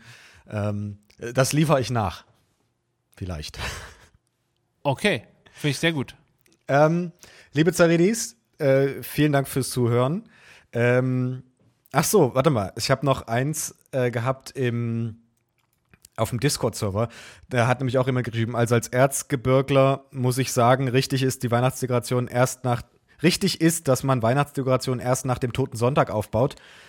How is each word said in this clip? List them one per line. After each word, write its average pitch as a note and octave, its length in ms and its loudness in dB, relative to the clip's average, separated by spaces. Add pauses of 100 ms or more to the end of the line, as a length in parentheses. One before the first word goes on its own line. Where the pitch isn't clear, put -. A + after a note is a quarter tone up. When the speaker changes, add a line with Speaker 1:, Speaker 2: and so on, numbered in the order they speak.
(500)
Speaker 1:
Ähm, G#2 480 -6 (360)
das C3 200 2
liefere D3 260 2
ich A#2+ 120 -4
nach. G#2+ 340 -4 (880)
Vielleicht. F2 480 -10
<laughs> - 40 -8 (1160)
Speaker 2:
Okay, C#3+ 380 -2 (300)
finde D3 180 -4
ich - 80 -6
sehr E3 140 0
gut. C3 200 -6 (540)
Speaker 1:
Ähm, D#3+ 460 2 (400)
liebe E3 180 2
Zaridis, E3+ 640 2 (220)
äh, C3+ 440 2
vielen D3 300 0
Dank C#3 160 2
fürs C3 220 -4
Zuhören. B2 540 0 (500)
Ähm, B2+ 720 0 (500)
ach D#3 100 2
so, D#3 320 4
warte C3 140 2
mal. G#2 260 0
Ich A#2 160 -4
hab C3 120 -2
noch C3+ 240 -2
eins, C3 480 -4 (160)
äh, B2 200 0
gehabt B2 400 -6
im, A#2 680 -4 (1000)
auf A2 140 -2
dem A#2+ 100 -4
Discord-Server. A2+ 680 -2 (420)
Da A#2+ 180 2
hat B2+ 120 2
nämlich C3 180 0
auch B2+ 100 2
jemand B2+ 180 0
geschrieben, A2+ 320 -2
"Also A#2+ 180 2
als A2+ 140 0
Erzgebirgler C3+ 1200 2
muss B2+ 260 -2
ich C3 140 -2
sagen, B2+ 380 2
richtig C3 340 0
ist B2+ 200 -2
die A#2 80 -2
Weihnachtsdekoration B2 760 0
erst - 380 0
nach, B2 160 0 (400)
richtig F3 400 0
ist, E3 260 0
dass B2+ 160 2
man C3+ 180 2
Weihnachtsdekoration B2+ 800 0
erst B2+ 260 -2
nach B2 120 -2
dem A#2+ 160 -4
Toten C3 240 -4
Sonntag C3 320 0
aufbaut. A2 460 -2 (340)